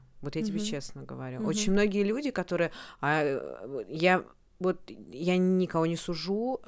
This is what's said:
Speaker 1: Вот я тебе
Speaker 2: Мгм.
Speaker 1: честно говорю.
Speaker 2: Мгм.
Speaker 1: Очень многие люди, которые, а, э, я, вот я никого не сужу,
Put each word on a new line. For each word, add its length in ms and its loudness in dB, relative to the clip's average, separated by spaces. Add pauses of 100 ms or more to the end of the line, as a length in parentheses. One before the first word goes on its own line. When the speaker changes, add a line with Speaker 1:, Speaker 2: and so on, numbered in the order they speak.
(220)
Speaker 1:
Вот 140 -6
я 80 0
тебе 160 -2
Speaker 2:
Мгм. 60 -2
Speaker 1:
честно 380 -6
говорю. 380 -8
Speaker 2:
Мгм. 60 -2
Speaker 1:
Очень 260 2
многие 300 4
люди, 280 0
которые, 400 0 (300)
а, 220 2
э, 640 -4
я, 340 4 (360)
вот 200 0 (100)
я 480 0
никого 480 4
не 120 0
сужу, 720 -4